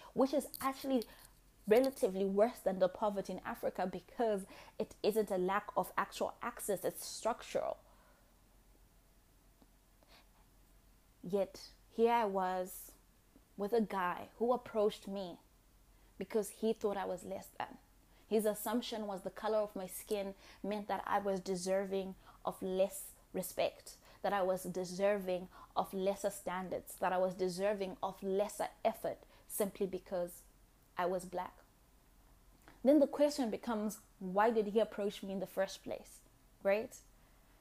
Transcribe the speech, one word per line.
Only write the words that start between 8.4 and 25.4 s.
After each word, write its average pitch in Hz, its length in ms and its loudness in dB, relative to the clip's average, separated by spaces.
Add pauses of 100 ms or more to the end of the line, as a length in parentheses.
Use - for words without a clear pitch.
Yet 190 380 0 (360)
here 233 160 6
I 233 120 4
was 185 640 -2 (680)
with 202 160 -2
a 233 80 6
guy 190 480 0 (100)
who 240 140 2
approached 214 540 0
me 196 300 -6 (800)
because - 320 -2 (100)
he 220 120 2
thought 202 240 -2
I 190 80 -2
was 185 200 -4
less 190 220 -8 (120)
than. - 200 -8 (500)
His 208 180 4
assumption 214 600 0
was 196 160 -6
the 190 80 -6
color 214 280 0
of 208 180 0
my 190 100 -4
skin 196 480 -4 (300)
meant 208 240 -2
that 196 180 -2
I 202 120 2
was 196 200 2
deserving 190 760 -2 (300)
of - 180 -4
less 190 400 2 (300)
respect, - 600 -4 (300)
that 190 100 0
I 196 100 2
was 185 220 2
deserving 185 840 0 (280)